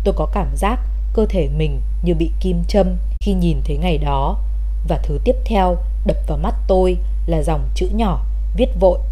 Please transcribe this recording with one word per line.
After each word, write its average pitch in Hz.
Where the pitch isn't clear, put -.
Tôi 196
có 156
cảm 190
giác 220
cơ 214
thể 156
mình 147
như 175
bị 160
kim 175
châm 185
khi 202
nhìn 170
thấy 147
ngày 165
đó. 143
Và 151
thứ 143
tiếp 262
theo 185
đập 160
vào 151
mắt 180
tôi 185
là 160
dòng 151
chữ 180
nhỏ 208
viết 233
vội 175